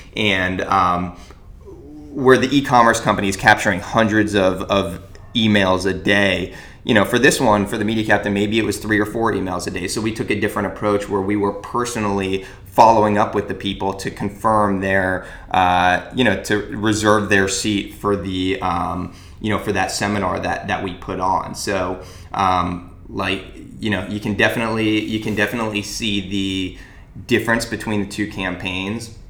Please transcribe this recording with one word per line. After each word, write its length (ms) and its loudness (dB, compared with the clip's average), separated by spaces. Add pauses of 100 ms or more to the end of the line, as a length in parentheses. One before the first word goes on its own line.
(160)
and, 460 0
um, 560 0 (960)
where 260 6
the 180 0
e-commerce 440 4
company 280 2
is 80 -2
capturing 440 4
hundreds 540 2
of, 280 2
of 400 -2 (320)
emails 500 4
a 80 2
day. 600 2 (300)
You 100 2
know, 100 6
for 140 0
this 220 4
one, 260 4
for 100 -4
the 80 -2
Media 200 0
Captain, 280 0
maybe 260 0
it 60 2
was 140 -2
three 220 2
or 60 0
four 260 -2
emails 340 -4
a 40 -6
day. 180 -6
So 120 -4
we 120 -2
took 180 -4
a 80 -2
different 300 -2
approach 400 -2
where 120 0
we 140 -2
were 200 0
personally 920 -2 (220)
following 520 6
up 160 2
with 140 -2
the 60 -6
people 400 -4
to 160 -8
confirm 680 0
their, 460 0 (240)
uh, 640 2
you 100 2
know, 200 2
to 140 0 (180)
reserve 540 2
their 180 4
seat 460 -2
for 220 0
the, 440 -2
um, 540 -4 (260)
you 80 -4
know, 100 0
for 140 -4
that 180 0
seminar 480 -2
that, 300 -4
that 160 -2
we 80 -6
put 280 -8
on. 340 -2
So, 480 -4 (300)
um, 600 0 (140)
like, 360 -4 (360)
you 100 -2
know, 160 -2
you 140 -6
can 140 -2
definitely, 680 0
you 160 -4
can 140 -4
definitely 480 -2
see 460 -4
the 500 -4 (480)
difference 380 2
between 380 -4
the 60 -6
two 220 -6
campaigns 880 -6 (120)